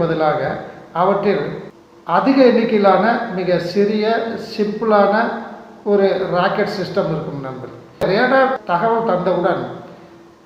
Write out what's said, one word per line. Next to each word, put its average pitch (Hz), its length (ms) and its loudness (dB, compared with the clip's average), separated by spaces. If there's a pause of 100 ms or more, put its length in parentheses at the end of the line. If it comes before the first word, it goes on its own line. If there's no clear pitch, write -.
பதிலாக 156 400 0 (640)
அவற்றில் 196 420 0 (600)
அதிக 202 320 2 (120)
எண்ணிக்கையிலான 202 540 4 (320)
மிக 180 220 0 (140)
சிறிய 208 320 0 (480)
சிம்பிளான 208 640 2 (760)
ஒரு 196 160 4 (300)
ராக்கெட் 196 420 0
சிஸ்டம் 170 340 -2
இருக்கும் 147 340 -6
நண்பர்களே. 123 320 -12 (320)
ரேடார் 254 460 2 (140)
தகவல் 226 400 0
தந்தவுடன் 175 520 0 (840)